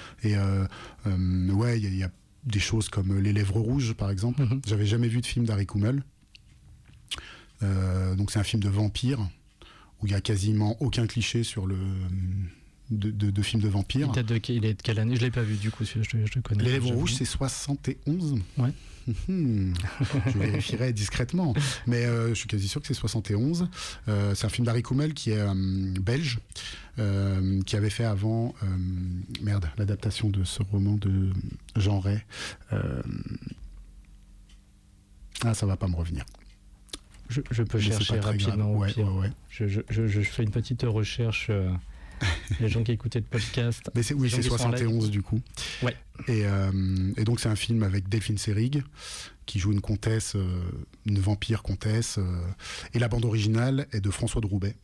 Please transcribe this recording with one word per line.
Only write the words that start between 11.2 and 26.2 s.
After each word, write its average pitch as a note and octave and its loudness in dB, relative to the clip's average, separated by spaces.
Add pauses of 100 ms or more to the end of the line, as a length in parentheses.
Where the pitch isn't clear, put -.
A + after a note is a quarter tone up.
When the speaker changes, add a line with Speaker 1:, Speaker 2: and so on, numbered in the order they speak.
Speaker 1:
sur G2+ -4
le, F#2+ 0 (1120)
de, G#2+ 0
de, G#2 0
de G2+ 0
film A2+ 0
de G#2+ 2
vampire. G2+ 0
Speaker 2:
Il G#2+ 0
date A#2+ 0
de A2+ 0
que-, B2 -2
il A2+ 2
est A2 2
de - -6
quelle G#2+ 0
année ? A#2 2
Je A2+ 0
l'ai B2 2
pas A#2+ 0
vu, G#2+ 0
du G#2 -2
coup, - -4
celui-là, A2 -2 (160)
je, - 2
je G#2 -2
le B2 2
connais G#2 2
Speaker 1:
Les A#2+ 4
Speaker 2:
pas, - 4
Speaker 1:
Lèvres B2+ 2
Speaker 2:
j'avoue. B2 2
Speaker 1:
Rouges, A#2+ 2
c'est C3 0
soixante - -2
et C3+ -2
onze. D3+ 0 (200)
Speaker 2:
Ouais. B2+ 2 (560)
Speaker 1:
Hmm. A#2 2 (540)
Je C3 2
vérifierai G#2+ 0
<laughs> - -4
discrètement. B2 0 (320)
Mais, A#2+ 2
euh, A#2 2
je A#2 2
suis - -4
quasi G2 0
sûr - -4
que - -10
c'est C3 -2
soixante A2 -2
et G#2 2
onze. E3 2 (400)
Euh, G2+ 2
c'est A2 0
un G2+ 0
film B2 0
d'Harry A#2 2
Kummel D3 0
qui - -2
est, G#2+ 2
euh, G2+ 2 (460)
belge, A#2+ 0 (600)